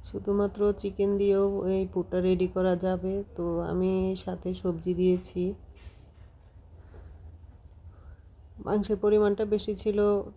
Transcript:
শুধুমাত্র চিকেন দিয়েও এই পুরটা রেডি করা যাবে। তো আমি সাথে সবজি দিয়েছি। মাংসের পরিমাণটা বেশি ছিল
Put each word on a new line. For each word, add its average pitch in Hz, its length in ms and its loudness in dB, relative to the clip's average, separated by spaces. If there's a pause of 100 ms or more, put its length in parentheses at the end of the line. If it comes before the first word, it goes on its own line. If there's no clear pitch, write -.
শুধুমাত্র 202 560 -2 (120)
চিকেন 202 440 -2
দিয়েও 196 300 4 (200)
এই 190 200 2
পুরটা 180 340 -2
রেডি 185 280 2
করা 185 280 2
যাবে। 185 380 -2 (200)
তো 175 100 -4 (160)
আমি 180 320 0 (240)
সাথে 180 380 -6
সবজি 180 400 -2
দিয়েছি। 180 480 2 (3250)
মাংসের 208 340 0
পরিমাণটা 208 460 4
বেশি 208 300 -2
ছিল 202 240 -2 (380)